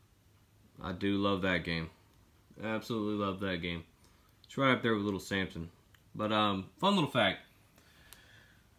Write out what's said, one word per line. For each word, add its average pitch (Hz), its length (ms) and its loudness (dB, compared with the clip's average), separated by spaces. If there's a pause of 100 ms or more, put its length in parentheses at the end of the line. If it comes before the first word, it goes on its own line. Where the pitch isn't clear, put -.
(800)
I 90 120 -8
do 98 260 0
love 98 240 2
that 90 220 2
game. 82 260 -4 (720)
Absolutely 107 640 -2
love 95 140 -4
that 92 240 -4
game. 85 200 -6 (600)
It's - 160 -18
right 135 140 4
up 120 100 0
there 113 100 4
with 101 100 0
Little 101 160 0
Samson. 90 520 -4 (420)
But, 107 180 -2
um, 104 360 2 (100)
fun 202 160 4
little 170 160 2
fact. 101 300 2 (1400)